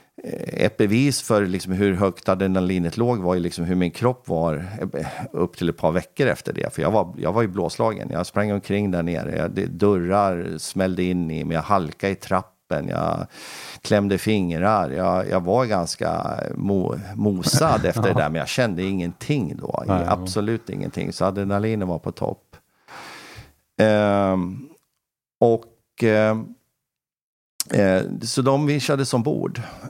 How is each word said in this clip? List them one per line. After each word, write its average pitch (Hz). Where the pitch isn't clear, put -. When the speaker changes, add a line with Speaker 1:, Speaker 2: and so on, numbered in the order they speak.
Speaker 1:
eh, -
ett 107
bevis 120
för 101
liksom 92
hur 98
högt 95
adrenalinet 92
låg 120
var 90
ju 90
liksom 85
hur 90
min 90
kropp 127
var, 82
eh, -
upp -
till 87
ett 80
par 80
veckor 90
efter -
det. -
För -
jag 78
var, 95
jag 82
var 113
ju 107
blåslagen. 95
Jag 87
sprang 104
omkring 101
där 87
nere. 82
Jag, 78
det, 95
dörrar 90
smällde 92
in 90
i 78
mig. 80
Jag 78
halkade 98
i 92
trappen. -
Jag 82
klämde 101
fingrar. 92
Jag, 90
jag 92
var 101
ganska 85
mo-, -
mosad 107
efter 92
det 117
Speaker 2:
<laughs> -
Speaker 1:
där, 76
men 78
jag 69
kände 101
ingenting 95
då. -
Speaker 2:
Nej, 92
ja. 90
Speaker 1:
Absolut 101
ingenting. 92
Så 92
adrenalinen 101
var 82
på 95
topp. -
Ehm, 101
och, -
ehm, 110
eh, 95
så 117
de 135
vinschades 139
ombord, 123